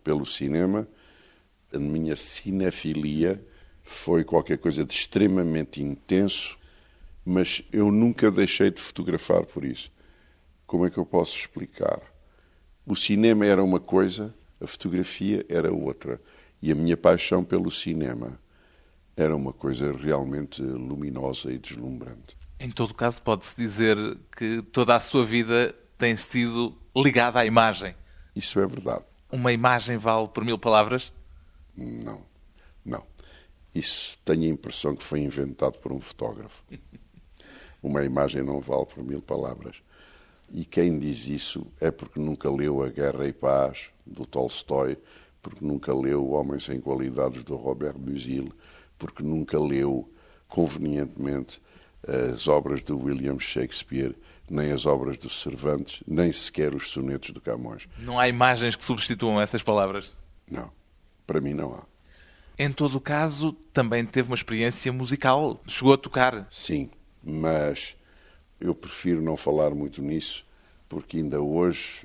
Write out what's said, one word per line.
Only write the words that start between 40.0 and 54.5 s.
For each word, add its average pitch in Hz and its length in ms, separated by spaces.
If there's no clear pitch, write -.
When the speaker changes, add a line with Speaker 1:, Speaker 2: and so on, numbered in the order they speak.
Speaker 1:
E 85 140
quem 87 320
diz 69 300
isso - 400
é 80 120
porque - 280
nunca 76 300
leu 69 320
A 65 80
Guerra 69 380
e 67 60
Paz, 67 560
do 65 200
Tolstói, 67 720
porque - 220
nunca 71 300
leu 67 300
O 67 80
Homem 71 280
Sem 69 200
Qualidades, 65 640
do 69 120
Robert 67 420
Musil, 65 540
porque 80 240
nunca 78 380
leu, 69 520
convenientemente, 71 1120
as 62 400
obras 71 340
do 73 160
William 67 420
Shakespeare, - 760
nem 73 220